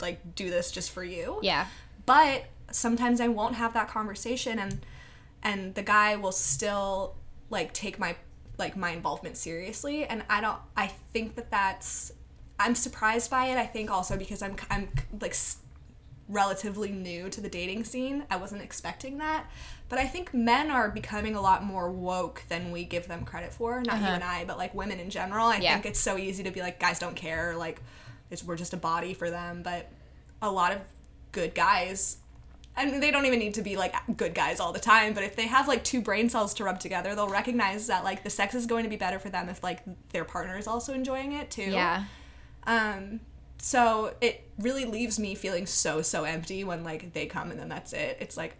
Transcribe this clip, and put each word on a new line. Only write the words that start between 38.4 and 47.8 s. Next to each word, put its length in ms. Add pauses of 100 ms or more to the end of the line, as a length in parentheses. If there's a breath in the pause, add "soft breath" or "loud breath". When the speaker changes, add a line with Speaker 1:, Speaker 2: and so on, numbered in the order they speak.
Speaker 1:
is 120
going 180
to 60
be 60
better 220
for 120
them 180
if, 160
like, 160 (300)
their 140
partner 340
is 80
also 260
enjoying 400
it, 180
too. 200
Speaker 2:
Yeah. 340 (600 loud breath)
Speaker 1:
Um, 540 (400)
so 600
it 240 (140)
really 260
leaves 340
me 160
feeling 320
so, 340
so 240
empty 400
when, 200
like, 280
they 140
come 240
and 80
then 100
that's 240